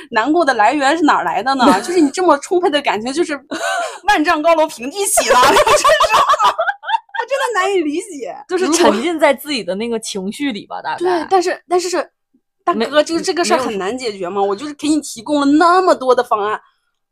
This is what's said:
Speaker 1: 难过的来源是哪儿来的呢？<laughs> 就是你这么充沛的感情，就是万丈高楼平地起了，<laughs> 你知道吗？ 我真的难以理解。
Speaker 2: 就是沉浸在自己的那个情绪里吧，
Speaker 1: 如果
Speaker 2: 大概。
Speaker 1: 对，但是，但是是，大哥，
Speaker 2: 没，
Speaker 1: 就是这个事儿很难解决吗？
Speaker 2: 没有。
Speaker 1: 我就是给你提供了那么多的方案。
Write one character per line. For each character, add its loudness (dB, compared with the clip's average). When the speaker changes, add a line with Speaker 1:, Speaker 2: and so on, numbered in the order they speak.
Speaker 1:
难 0
过 4
的 2
来 4
源 2
是 0
哪 4
儿 0
来 -2
的 0
呢？ 2
<laughs> 0
就 -6
是 4
你 4
这 -6
么 4
充 -2
沛 2
的 -2
感 -2
情， -6
就 0
是 -6
万 4
丈 0
高 4
楼 2
平 -10
地 -4
起 0
了， 4
<laughs> 6
你 4
知 6
道 2
吗？ 4
我 -6
真 -2
的 -2
难 0
以 2
理 -2
解。 -12
Speaker 2:
就 -2
是 0
沉 2
浸 -2
在 4
自 -6
己 -4
的 -4
那 -6
个 -4
情 -8
绪 -6
里 -10
吧， -14
Speaker 1:
如 -10
果 -14
Speaker 2:
大 -6
概。 -2
Speaker 1:
对， -12
但 2
是， -4
但 2
是 -6
是， -6
大 0
哥， -2
Speaker 2:
没， 0
Speaker 1:
就 -4
是 -4
这 -4
个 -2
事 0
儿 2
很 -4
难 -6
解 -6
决 -8
吗？ -6
Speaker 2:
没 0
有。 0
Speaker 1:
我 0
就 -10
是 -12
给 -6
你 2
提 -14
供 -2
了 0
那 4
么 4
多 2
的 2
方 -2
案。 -4